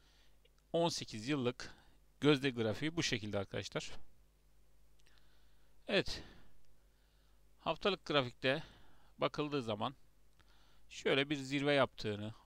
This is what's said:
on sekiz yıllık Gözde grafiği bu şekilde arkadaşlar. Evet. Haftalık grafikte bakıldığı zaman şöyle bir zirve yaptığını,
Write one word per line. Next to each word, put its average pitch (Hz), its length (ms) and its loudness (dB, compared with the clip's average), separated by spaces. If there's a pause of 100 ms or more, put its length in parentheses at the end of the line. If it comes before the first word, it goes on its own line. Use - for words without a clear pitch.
(720)
on 170 160 2
sekiz 113 400 -4
yıllık 131 460 0 (460)
Gözde 139 300 6
grafiği 120 460 0
bu 165 60 2
şekilde 104 360 0
arkadaşlar. - 520 -4 (2000)
Evet. - 340 0 (1400)
Haftalık 175 440 0
grafikte 135 580 2 (560)
bakıldığı 143 440 0
zaman 110 320 -2 (920)
şöyle 143 420 0
bir 151 60 0
zirve 139 380 2
yaptığını, 110 600 2 (120)